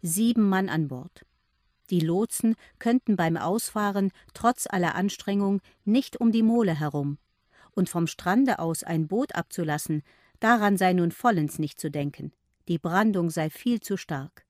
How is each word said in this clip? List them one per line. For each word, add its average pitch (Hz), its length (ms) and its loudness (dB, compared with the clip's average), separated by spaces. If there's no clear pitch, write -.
sieben 214 460 2
Mann 190 220 2
an 156 180 0
Bord. 131 380 -12
Die 180 100 2
Lotsen 196 560 0
könnten 233 360 2
beim 170 220 0
Ausfahren 196 760 -2
trotz - 340 0
aller 175 280 0
Anstrengung 196 680 -2
nicht 233 340 0
um 233 120 2
die 220 120 2
Mole 220 360 2
herum. 147 380 -2
Und 185 180 0
vom 170 180 0
Strande 233 520 0
aus 165 240 -4
ein 160 240 -2
Boot 226 280 -2
abzulassen, 156 680 -4
daran 208 380 4
sei 185 160 4
nun 175 180 2
vollends 170 460 0
nicht 151 220 -6
zu 160 100 -6
denken. 143 420 -6
Die 170 100 -2
Brandung 180 520 0
sei 156 200 -2
viel 240 300 -2
zu - 180 -6
stark. - 520 -10